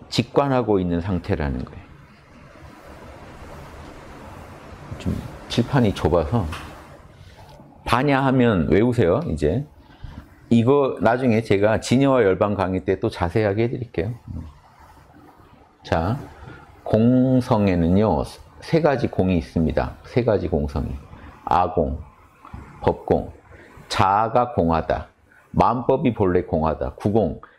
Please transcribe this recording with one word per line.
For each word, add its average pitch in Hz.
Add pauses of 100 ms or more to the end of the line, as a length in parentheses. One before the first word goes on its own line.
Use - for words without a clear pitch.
직관하고 123
있는 87
상태라는 78
거예요. - (3250)
좀 - (320)
칠판이 117
좁아서 82 (1400)
반야하면 127
외우세요, 113
이제. 80 (840)
이거 127
나중에 117
제가 104
진여와 131
열반 98
강의 92
때 95
또 113
자세하게 104
해드릴게요. 120 (1700)
자, 92 (680)
공성에는요, 107 (360)
세 165
가지 139
공이 92
있습니다. 78 (100)
세 123
가지 92
공성이. 76 (560)
아공, 82 (840)
법공, - (560)
자아가 110
공하다. 80 (440)
만법이 127
본래 90
공하다. 78
구공. 101 (200)